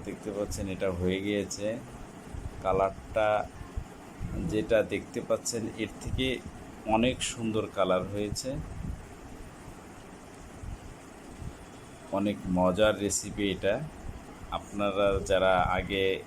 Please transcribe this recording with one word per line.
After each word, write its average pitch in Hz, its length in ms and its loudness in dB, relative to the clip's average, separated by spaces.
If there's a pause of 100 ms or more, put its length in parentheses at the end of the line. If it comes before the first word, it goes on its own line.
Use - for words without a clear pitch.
দেখতে 101 240 -6
পাচ্ছেন 101 340 -2 (100)
এটা 95 160 0
হয়ে 92 300 2
গিয়েছে। 101 460 0 (960)
কালারটা 95 680 2 (1200)
যেটা 107 260 4 (160)
দেখতে 98 280 -2
পাচ্ছেন 110 420 0 (140)
এর 110 140 -2 (120)
থেকে 131 240 0 (680)
অনেক 123 280 6
সুন্দর 107 400 0 (120)
কালার 92 280 4 (100)
হয়েছে। 104 360 -2 (3500)
অনেক 98 260 2 (120)
মজার 92 500 6
রেসিপি 101 520 0
এটা। 98 240 2 (840)
আপনারা 101 500 2 (220)
যারা 92 240 8 (240)
আগে 95 280 2 (220)